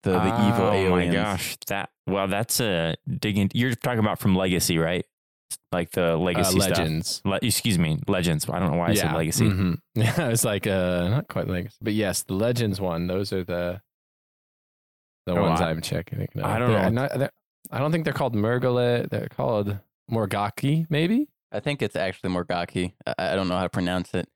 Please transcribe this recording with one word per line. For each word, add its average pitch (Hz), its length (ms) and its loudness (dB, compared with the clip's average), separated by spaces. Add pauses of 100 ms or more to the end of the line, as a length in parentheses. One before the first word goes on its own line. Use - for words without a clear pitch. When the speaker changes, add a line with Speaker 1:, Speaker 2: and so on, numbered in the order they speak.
Speaker 1:
the, 98 80 0
the 95 360 2
evil - 200 2
Speaker 2:
Oh 104 60 2
Speaker 1:
aliens. 90 420 2
Speaker 2:
my 98 60 0
gosh. 101 360 -4 (100)
That, 101 220 -4 (160)
well, 95 220 0
that's 101 320 -2
a 85 360 0 (120)
digging. 98 480 0
You're 120 180 2
talking 123 260 -2
about 104 200 0
from 95 160 4
Legacy, 90 420 2
right? 82 260 0 (680)
Like 87 200 -2
the 85 240 2
Legacy 92 440 2
Speaker 3:
Uh, - 20 4
Speaker 2:
stuff. 92 160 2
Speaker 3:
Legends. 80 480 -2
Speaker 2:
Le-, 95 160 0
excuse 107 380 0
me, 78 180 2 (100)
Legends. 85 400 0
I 87 120 -2
don't 87 120 2
know 85 60 0
why 85 120 2
I - 40 4
said 101 180 2
Speaker 3:
Yeah. 80 40 -2
Speaker 2:
Legacy. 82 340 2
Speaker 3:
Mm-hmm. 92 240 0 (120)
<laughs> - 100 -18
Yeah, 117 340 2
it's 113 160 2
like, 104 220 0
uh, 90 420 2
not 123 180 0
quite - 200 -4
Legacy, 90 340 -6
but 113 120 -2
yes, 107 280 0
the - 140 -6
Legends 110 440 0
one. 87 280 -2
Those 95 260 -4
are 92 100 -2
the, 87 380 -4 (1400)
the 90 80 -4
Speaker 2:
Oh, 95 80 2
Speaker 3:
ones 82 200 2
Speaker 2:
I, 82 100 0
Speaker 3:
I'm 82 100 -4
checking. - 460 -6 (160)
Speaker 2:
I 104 160 -2
don't 123 100 2
Speaker 3:
They're 104 140 2
Speaker 2:
know. 101 60 2
Speaker 3:
not, 123 280 -2
they're, 135 140 -2 (400)
I 120 80 -4
don't 151 120 0
think 165 120 -2
they're 147 100 -2
called 127 220 -2
Murgullet. 120 760 2
They're 110 200 -4
called 104 500 -2 (320)
Morgaki, 139 760 0
maybe? 180 400 0 (220)
Speaker 1:
I 104 100 -6
think 143 200 -4
it's 104 140 -2
actually 92 360 -4
Morgaki. 90 640 -2 (140)
I, - 240 -2
I 92 40 0
don't 95 120 0
know 90 80 0
how 92 80 0
to 87 60 -2
pronounce 90 440 -2
it. 90 220 -4